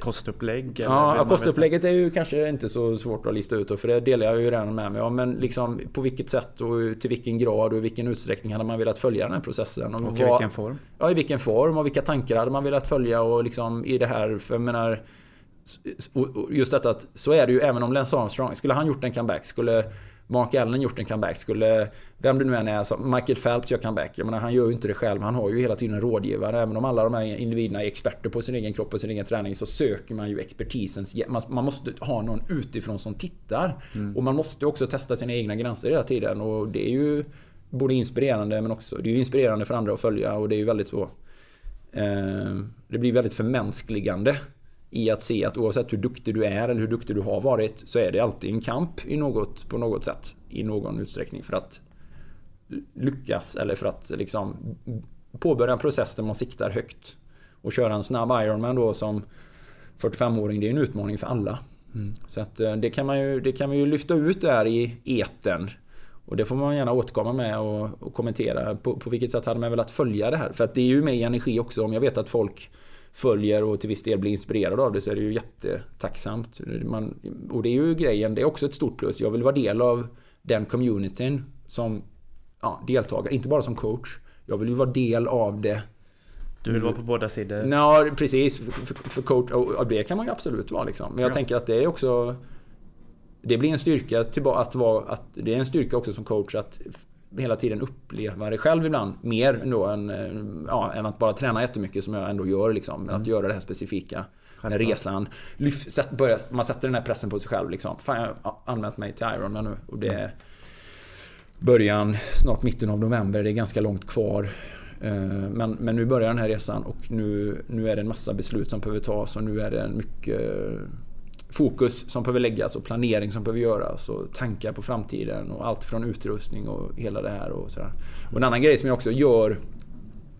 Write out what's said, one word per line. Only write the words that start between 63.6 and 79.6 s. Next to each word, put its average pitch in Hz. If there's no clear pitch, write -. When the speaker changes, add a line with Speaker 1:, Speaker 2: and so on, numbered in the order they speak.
Speaker 2:
vi 139
ju 143
lyfta 147
ut 165
där 123
i 117
etern. 98
Och -
det 110
får 120
man 143
gärna 123
återkomma 117
med 113
och, 107
och -
kommentera. 117
På, -
på 120
vilket 120
sätt 117
hade 113
man 117
velat 113
följa 113
det -
här? 139
För 117
att 123
det 127
är 123
ju 135
med 143
i 117
energi 117
också. 117
Om 110
jag 113
vet 127
att 110
folk -
följer 107
och 107
till 107
viss 107
del 107
blir 101
inspirerade 104
av 120
det, 101
så 101
är 104
det 104
ju 107
jättetacksamt. -
Man, 110
och 117
det 113
är 117
ju 156
grejen, 110
det 107
är 127
också 151
ett 139
stort -
plus. 104
Jag 113
vill 117
vara 135
del 113